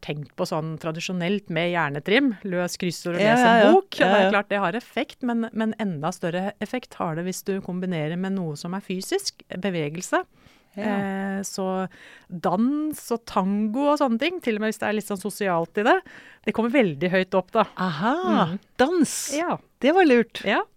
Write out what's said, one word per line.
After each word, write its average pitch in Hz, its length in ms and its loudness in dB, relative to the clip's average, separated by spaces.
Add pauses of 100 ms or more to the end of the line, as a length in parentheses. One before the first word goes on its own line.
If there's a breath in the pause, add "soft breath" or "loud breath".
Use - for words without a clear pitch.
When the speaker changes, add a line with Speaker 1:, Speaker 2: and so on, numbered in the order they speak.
Speaker 1:
tenkt 147 340 -8
på 180 100 -2
sånn 160 320 -4
tradisjonelt 175 680 -4
med 175 240 -2
hjernetrim, 180 680 0
løs 180 340 -4
kryssord 175 380 -4
og 175 60 -2
Speaker 2:
Ja, 214 140 4
Speaker 1:
les 247 60 6
en 247 60 6
Speaker 2:
ja, 226 180 8
ja. 277 80 4
Speaker 1:
bok. 381 140 4
Og - 120 -8
det 285 120 4
Speaker 2:
Ja, 202 60 6
Speaker 1:
er 202 80 6
Speaker 2:
ja. 190 60 4
Speaker 1:
klart 202 180 0
det 202 100 -2
har 185 140 0
effekt, - 500 -6
men, 233 300 -2
men 220 260 -2
enda 170 320 -2
større 180 500 -4
effekt - 340 -8
har 175 200 -4
det 170 100 -4
hvis 185 200 -6
du 196 160 -4
kombinerer 180 580 -4
med 190 160 -4
noe 165 220 -4
som 175 180 -8
er 196 60 -6
fysisk, - 680 -6
bevegelse. 180 760 -4 (520 soft breath)
Speaker 2:
Ja. 202 100 -6
Speaker 1:
Eh, 196 560 -2
så 185 460 -4 (420 loud breath)
dans 233 720 -2 (100)
og 233 160 -4
tango 214 640 0
og 294 80 2
sånne 233 240 0
ting, 349 180 -2
til 226 160 -2
og 208 60 -4
med 220 80 0
hvis - 80 -6
det 220 100 -4
er 214 120 0
litt - 100 -8
sånn 202 100 -4
sosialt 185 600 -2
i 220 60 0
det, 349 80 6 (500 loud breath)
det 214 80 0
kommer 233 160 0
veldig 180 400 2
høyt 185 240 0
opp 185 160 0
da. 214 160 2 (100)
Speaker 2:
Aha, 185 380 0 (320)
Speaker 1:
Mm. 175 120 -4 (200)
Speaker 2:
dans! 311 380 4 (180)
Speaker 1:
Ja. 302 240 -2 (220)
Speaker 2:
Det 269 120 4
var 370 140 6
lurt. 240 380 4
Speaker 1:
Ja. 240 180 0 (140)